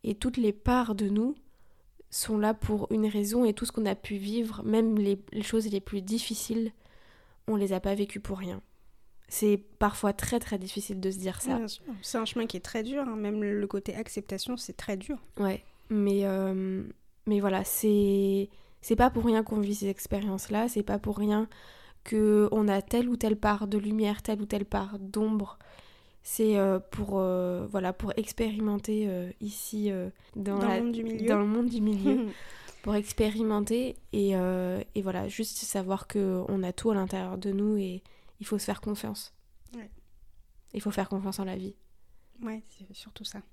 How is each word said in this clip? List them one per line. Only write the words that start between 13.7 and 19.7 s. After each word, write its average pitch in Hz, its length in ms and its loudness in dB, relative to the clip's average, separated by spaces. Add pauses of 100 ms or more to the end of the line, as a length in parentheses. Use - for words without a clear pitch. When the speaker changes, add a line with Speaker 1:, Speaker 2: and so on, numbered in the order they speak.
Speaker 2:
acceptation, 214 600 -6
c'est - 200 -12
très 202 200 -4
dur. 214 220 -8 (220)
Speaker 1:
Ouais, 196 240 0 (260)
mais, 202 340 4
euh... 190 600 0 (420)
Mais 208 140 4
voilà, 196 240 2
c'est, 196 840 4 (320)
c'est - 160 0
pas 240 140 8
pour 233 140 0
rien 220 180 6
qu'on 214 160 -2
vit 208 160 0